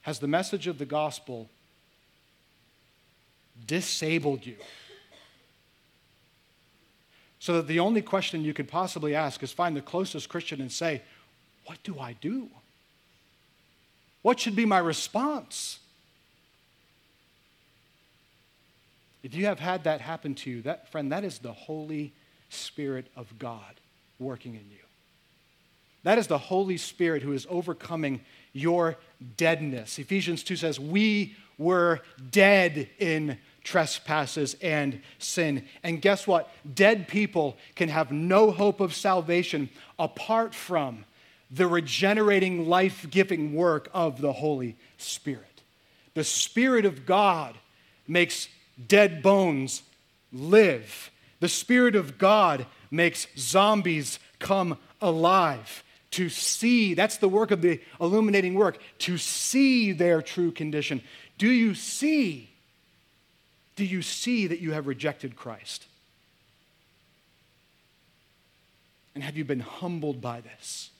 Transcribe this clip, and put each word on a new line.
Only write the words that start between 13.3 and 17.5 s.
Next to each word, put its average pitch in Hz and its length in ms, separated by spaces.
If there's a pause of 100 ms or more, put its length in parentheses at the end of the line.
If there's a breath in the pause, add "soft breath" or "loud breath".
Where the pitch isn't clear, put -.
What 247 160
should 208 160
be 226 100
my 196 140
response?" - 1000 (3500)